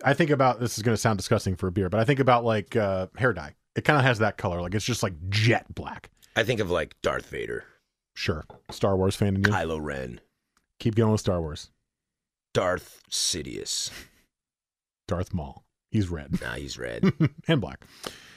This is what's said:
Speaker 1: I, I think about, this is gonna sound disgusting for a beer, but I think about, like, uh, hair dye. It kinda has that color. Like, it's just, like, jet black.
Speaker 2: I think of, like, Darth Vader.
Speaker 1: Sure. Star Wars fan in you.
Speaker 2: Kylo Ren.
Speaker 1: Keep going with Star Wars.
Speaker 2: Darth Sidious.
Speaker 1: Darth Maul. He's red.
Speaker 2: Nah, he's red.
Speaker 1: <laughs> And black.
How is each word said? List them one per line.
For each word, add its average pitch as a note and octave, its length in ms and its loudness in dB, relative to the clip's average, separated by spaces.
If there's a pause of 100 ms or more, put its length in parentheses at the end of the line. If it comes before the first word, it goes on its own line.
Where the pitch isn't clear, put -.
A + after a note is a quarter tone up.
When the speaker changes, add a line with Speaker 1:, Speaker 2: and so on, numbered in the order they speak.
Speaker 1:
I, C3 60 4
I C#3 40 4
think D3+ 160 2
about, C3 280 4
this B2 180 -2
is G#2+ 60 -4
gonna A2 140 2
sound G#2+ 220 2
disgusting G2 360 0
for F#2+ 140 -2
a F2+ 40 -4
beer, F#2+ 160 0
but G#2 120 0
I A2+ 40 4
think C3 140 2
about, B2 260 4
like, A2 300 0
uh, F#2+ 320 0 (100)
hair B2 160 2
dye. D#2 220 -8 (220)
It - 80 -4
kinda D3 180 6
has B2+ 160 4
that G#2+ 200 2
color. F2 220 -2
Like, F2 140 -4
it's G#2+ 100 0
just, A#2+ 200 -2
like, F#2+ 80 -2 (160)
jet G#2+ 440 2
black. - 380 -12 (240)
Speaker 2:
I A2+ 80 2
think A2+ 160 0
of, G2 120 -2
like, D#2+ 320 -2
Darth C2 240 -2
Vader. A#1 380 -8 (500)
Speaker 1:
Sure. D2+ 300 -4 (280)
Star G2 240 0
Wars F#2+ 180 2
fan G2+ 220 0
in G2 80 2
you. G2+ 80 4
Speaker 2:
Kylo E2 280 -2
Ren. C2+ 400 -8 (580)
Speaker 1:
Keep A2+ 160 -2
going A2 180 4
with G#2 80 2
Star F2+ 220 0
Wars. D2+ 280 -10 (840)
Speaker 2:
Darth F2+ 560 -2
Sidious. - 800 -6 (1160)
Speaker 1:
Darth F2+ 280 -6
Maul. D2 300 -8 (260)
He's G#2 180 0
red. D#2+ 320 -6
Speaker 2:
Nah, A#1 140 -8
he's C2+ 240 -10
red. B1 400 0
Speaker 1:
<laughs> - 300 0
And D#3 120 4
black. C2+ 240 -10 (520)